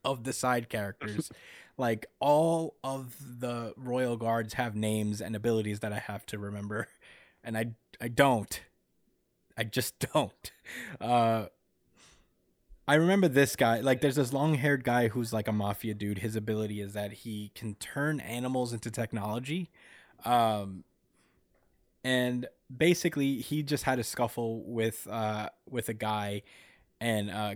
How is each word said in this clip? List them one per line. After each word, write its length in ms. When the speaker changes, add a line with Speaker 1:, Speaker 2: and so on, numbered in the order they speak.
Speaker 1:
of 200
the 100
side 360
characters. 640
Speaker 2:
<laughs> 60
Speaker 1:
Like, 280
all 640
of 320
the 360
Royal 400
Guards 380
have 220
names 440
and 160
abilities 440
that 120
I 60
have 300
to 100
remember, 500
and 140
I, 140
I 80
don't. 540
I 60
just 360
<laughs> 140
don't. 380
Uh, 460
I 80
remember 340
this 260
guy. 240
Like, 220
there's 160
this 140
long-haired 520
guy 240
who's, 260
like, 140
a 60
mafia 420
dude. 240
His 160
ability 460
is 120
that 200
he 420
can 200
turn 440
animals 540
into 180
technology. 800
Um, 600
and 440
basically, 640
he 260
just 220
had 120
a 60
scuffle 600
with, 440
uh, 400
with 220
a 60
guy 480
and, 320
uh, 240